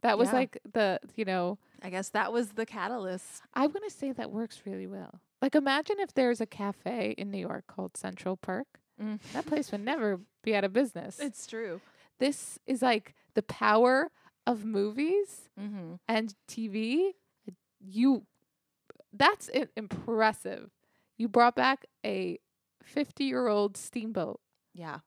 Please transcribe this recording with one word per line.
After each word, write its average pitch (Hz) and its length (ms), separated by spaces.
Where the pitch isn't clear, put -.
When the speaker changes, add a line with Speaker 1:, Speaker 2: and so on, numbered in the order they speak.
Speaker 1:
That 226 140
was, 233 100
Speaker 2:
Yeah. 208 80
Speaker 1:
like, 254 220
the, 202 280
you 220 100
know. 185 320
Speaker 2:
I 185 80
guess 185 200
that 208 240
was 233 180
the 220 140
catalyst. 196 760
Speaker 1:
I 269 140
wanna 392 220
say 277 220
that 247 200
works 220 340
really 190 200
well. 185 360
Like, 269 140
imagine 302 440
if 392 140
there's 240 280
a 226 40
cafe 208 720
in 202 140
New 196 80
York - 280
called 185 300
Central 185 400
Perk. 196 300
Speaker 2:
Mm. 214 180
Speaker 1:
That 302 120
place 302 260
would 202 120
never 220 360
be 214 120
out 202 100
of 196 80
business. 220 480
Speaker 2:
It's 285 260
true. 214 320
Speaker 1:
This - 480
is, 262 140
like, 233 340
the 220 100
power 247 680
of 220 200
movies 233 920
Speaker 2:
Mm-hmm. 196 360
Speaker 1:
and 220 260
T 226 180
V. 240 460
You, 220 460
that's 285 420
i-, 262 120
impressive. 220 920
You 226 120
brought 240 260
back 262 300
a 190 340
fifty-year-old 247 960
steamboat. 208 640
Speaker 2:
Yeah. 165 340